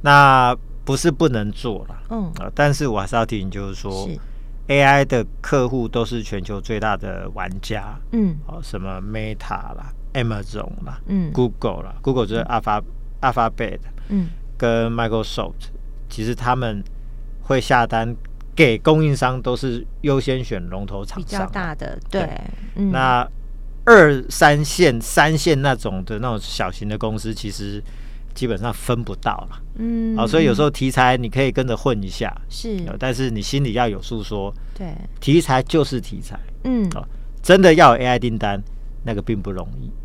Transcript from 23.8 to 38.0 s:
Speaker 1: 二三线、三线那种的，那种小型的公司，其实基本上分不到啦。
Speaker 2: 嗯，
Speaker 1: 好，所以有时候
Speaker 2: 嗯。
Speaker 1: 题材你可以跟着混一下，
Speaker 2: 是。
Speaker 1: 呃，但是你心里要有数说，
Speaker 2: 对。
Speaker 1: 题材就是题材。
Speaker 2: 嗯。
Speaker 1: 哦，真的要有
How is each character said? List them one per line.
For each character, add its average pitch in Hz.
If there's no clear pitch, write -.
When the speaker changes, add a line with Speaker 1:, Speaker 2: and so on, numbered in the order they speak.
Speaker 1:
二 151
三 147
线、 143
三 156
线 147
那 139
种 95
的， 110
那 123
种 110
小 -
型 104
的 107
公 110
司， 110
其 104
实 101
基 -
本 110
上 107
分 120
不 101
到 110
啦。 -
Speaker 2:
嗯， 226
Speaker 1:
好， 117
所 151
以 160
有 123
时 139
候 147
Speaker 2:
嗯。 -
Speaker 1:
题 131
材 127
你 120
可 131
以 131
跟 127
着 113
混 117
一 95
下， -
Speaker 2:
是。 220
Speaker 1:
呃， -
但 131
是 127
你 107
心 139
里 117
要 120
有 95
数 110
说， 101
Speaker 2:
对。 175
Speaker 1:
题 156
材 131
就 160
是 135
题 -
材。 -
Speaker 2:
嗯。 240
Speaker 1:
哦， -
真 190
的 175
要 143
有 127